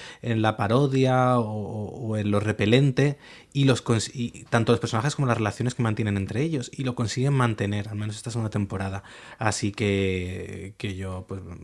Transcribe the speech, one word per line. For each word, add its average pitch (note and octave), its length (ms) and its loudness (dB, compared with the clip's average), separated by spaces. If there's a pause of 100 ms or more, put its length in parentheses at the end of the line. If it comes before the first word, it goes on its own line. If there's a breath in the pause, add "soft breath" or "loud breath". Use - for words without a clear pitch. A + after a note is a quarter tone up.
(220 loud breath)
en A2+ 200 0
la G#2+ 140 4
parodia B2+ 840 4
o, A#2 40 0
o, G#2+ 640 -6
o A2 100 0
en G#2 120 0
lo G#2 80 4
repelente, B2+ 800 4 (340 loud breath)
y C#3 120 2
los B2+ 180 4
cons-, A2+ 320 0
y - 300 -8
tanto A#2 260 2
los A#2+ 80 4
personajes A#2 380 -2
como C#3 100 0
las A#2 120 2
relaciones A2 360 -2
que - 80 -2
mantienen G#2+ 340 0
entre G2 260 -2
ellos, D3+ 300 -4
y C3+ 120 -6
lo B2 100 -2
consiguen B2 380 0
mantener, G#2+ 560 0
al G#2+ 80 -8
menos G#2 180 -6
esta A2+ 160 -10
segunda A2 200 -2
temporada. G2 520 -4 (360 loud breath)
Así G#2+ 340 0
que, F#2+ 1040 -2
que G2+ 180 -8
yo, F#2 320 -8
pues, F#2+ 140 -10 (240)